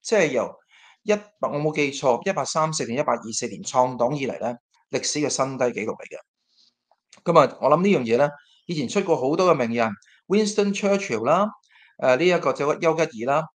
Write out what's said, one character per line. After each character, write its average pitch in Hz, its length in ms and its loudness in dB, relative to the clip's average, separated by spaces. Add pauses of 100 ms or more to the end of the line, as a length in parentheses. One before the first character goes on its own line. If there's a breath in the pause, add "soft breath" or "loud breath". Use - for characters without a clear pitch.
即 - 140 -2
係 180 120 4
由 120 240 -2 (520 soft breath)
一 208 100 0
百， - 360 -6
我 143 100 -4
冇 151 140 -2
記 143 180 -2
錯， 127 380 0
一 190 40 -2
八 143 100 -4
三 160 300 -2
四 156 120 -4
年、 117 140 -4
一 151 40 -2
八 120 100 0
二 117 180 -4
四 117 160 -6
年 95 160 -10
創 131 340 0
黨 123 200 0
以 135 100 -4
嚟 101 140 -8
呢， 120 120 -4 (380)
歷 131 120 -2
史 - 160 -4
嘅 139 100 0
新 135 280 -2
低 127 80 0
紀 107 200 -4
錄 107 100 -6
嚟 - 140 -20
嘅。 - 100 -14 (1040 soft breath)
噉 165 160 4
啊， - 220 2
我 123 80 2
諗 160 140 4
呢 208 60 4
樣 160 120 4
嘢 117 160 2
呢， 143 120 4 (380 loud breath)
以 175 80 -6
前 135 140 -4
出 202 120 -2
過 175 140 0
好 135 200 0
多 180 180 4
嘅 127 140 2
名 117 80 -4
人， 113 140 2 (380 soft breath)
Winston 202 480 0
Churchill 196 500 0
啦， 180 220 2 (500 soft breath)
誒， 127 200 4
呢 165 80 0
一 175 140 4
個 143 120 0
就 143 280 0
丘 160 260 2
吉 117 200 -10
爾 139 100 2
啦 160 100 0 (100)